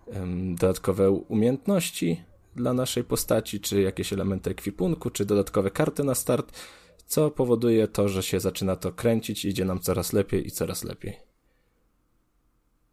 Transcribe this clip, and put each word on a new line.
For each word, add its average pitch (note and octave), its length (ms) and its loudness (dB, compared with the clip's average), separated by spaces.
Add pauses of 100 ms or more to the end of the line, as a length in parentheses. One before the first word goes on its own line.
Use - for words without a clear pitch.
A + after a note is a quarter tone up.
(180)
ym, F2+ 380 -4
dodatkowe F#2+ 560 2
umiejętności E3+ 1120 0 (340)
dla B2 160 -2
naszej B2+ 320 0
postaci, A2 560 -2
czy G2+ 220 2
jakieś F#2+ 300 -2
elementy F#2+ 380 -2
ekwipunku, B2+ 600 -2
czy - 140 -2
dodatkowe G2+ 460 2
karty D3 340 0
na C3+ 100 0
start, - 380 -2 (540)
co D3+ 240 2
powoduje A#2 580 4
to, G2+ 200 0
że F#2+ 140 0
się F#2 180 -2
zaczyna F#2 360 -2
to F2+ 160 -4
kręcić, A2+ 520 0
idzie F#2+ 200 0
nam F#2 160 0
coraz F2+ 320 -2
lepiej G2+ 340 0
i - 40 -8
coraz - 340 -6
lepiej. - 320 -10 (1800)